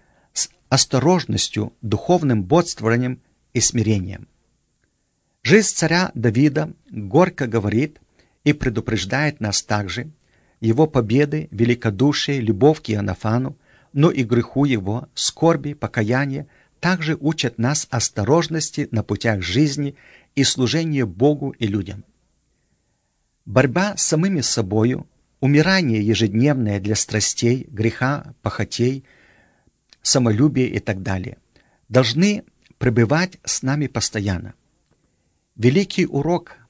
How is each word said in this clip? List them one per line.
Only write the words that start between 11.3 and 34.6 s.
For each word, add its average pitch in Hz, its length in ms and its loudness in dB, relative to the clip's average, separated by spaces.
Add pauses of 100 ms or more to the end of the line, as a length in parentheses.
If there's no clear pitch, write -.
великодушие, 120 920 0
любовь 110 420 2
к - 80 -6
Иоаннафану, 110 640 -2 (340)
но 147 200 4
и 131 120 0
греху 120 420 0
его, 110 500 -2
скорби, 156 580 -2
покаяние 135 760 -2 (320)
также 165 400 -2
учат 139 380 -2
нас 131 320 -2
осторожности 151 1040 -2
на 110 100 0
путях 104 400 -2
жизни 139 540 -2 (400)
и 139 80 2
служения 131 640 0
Богу 135 500 0
и 117 80 -4
людям. 98 400 -4 (1400)
Борьба 135 520 0
с - 60 -2
самими 170 380 0
собою, 110 640 -2 (340)
умирание 143 640 2
ежедневное 110 760 2
для 104 160 -2
страстей, - 760 -2
греха, 113 720 -2
похотей, 120 600 -2 (1000)
самолюбия 127 640 2
и 98 100 -2
так 98 240 -4
далее, 95 380 -6 (500)
должны 135 540 2 (340)
пребывать 123 680 2
с - 200 -6
нами 139 240 -2
постоянно. 101 680 -4 (1000)